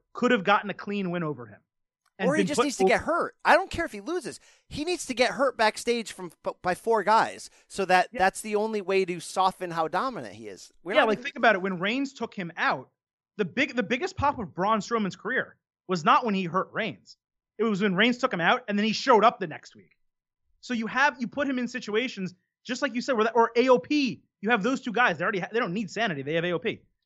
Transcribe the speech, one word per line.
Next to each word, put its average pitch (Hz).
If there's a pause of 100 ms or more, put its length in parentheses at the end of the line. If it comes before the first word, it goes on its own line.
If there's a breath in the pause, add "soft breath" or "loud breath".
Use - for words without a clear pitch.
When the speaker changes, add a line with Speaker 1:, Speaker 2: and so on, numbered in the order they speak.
(140)
Speaker 1:
could 247
have 240
gotten 202
a 175
clean 202
win 175
over 135
him. 101 (560)
And 196
Speaker 2:
Or 294
he 302
Speaker 1:
been 190
Speaker 2:
just 285
Speaker 1:
put -
Speaker 2:
needs 285
to 190
Speaker 1:
o- 190
Speaker 2:
get 208
hurt. 294 (100)
I 208
don't 359
care 339
if 285
he 202
loses. 247 (300 soft breath)
He 294
needs 349
to 254
get 233
hurt 240
backstage 226
from, 180 (140)
b-, 190 (100)
by 180
four 226
guys, 165 (180 soft breath)
so -
that 180
Speaker 1:
Yeah. 247
Speaker 2:
that's 190
the 214
only 214
way 190
to 180
soften 185
how 165
dominant 175
he 110
is. 95 (120)
We're 180
Speaker 1:
Yeah, 294
Speaker 2:
not 247
Speaker 1:
like, 208
Speaker 2:
even -
Speaker 1:
think 277
about 233
it. 180
When 190
Reigns 240
took 226
him 170
out, 185 (480)
the 208
big, 262
the 247
biggest 254
pop 285
of 180
Braun 208
Strowman's 208
career 233 (320)
was 175
not 247
when 214
he 190
hurt 175
Reigns. 175 (420)
It 214
was 208
when 196
Reigns 240
took -
him 185
out, 208
and 202
then 208
he 220
showed 214
up 233
the 180
next -
week. 98 (680)
So -
you 226
have, 277
you 247
put 277
him 262
in 247
situations, 220 (320)
just 247
like 277
you 240
said, 262
where 214
that, 226
or 233
A 247
O 254
P, 254 (180)
you 202
have 233
those 247
two 247
guys. 202
They 151
already 208
ha-, 185
they 220
don't 196
need 208
Sanity. 190
They 143
have 165
A 180
O 165
P. 170 (260)